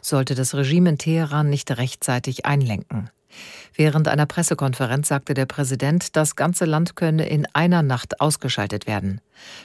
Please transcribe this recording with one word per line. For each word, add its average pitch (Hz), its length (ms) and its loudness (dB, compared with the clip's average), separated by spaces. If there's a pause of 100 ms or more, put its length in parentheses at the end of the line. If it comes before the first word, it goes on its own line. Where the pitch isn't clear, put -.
sollte 135 340 0
das 131 180 -2
Regime 160 360 4
in 147 80 2
Teheran 151 520 0
nicht 143 260 -2
rechtzeitig 123 720 -4
einlenken. 120 640 -2 (640)
Während 151 320 4
einer 147 200 2
Pressekonferenz 139 840 -2
sagte 139 260 -2
der 131 120 0
Präsident, 139 680 -2
das 156 220 2
ganze 170 280 0
Land 160 300 0
könne 156 340 0
in 147 160 0 (100)
einer 170 280 4
Nacht 131 380 -2
ausgeschaltet 117 680 -2
werden. 98 340 -4 (440)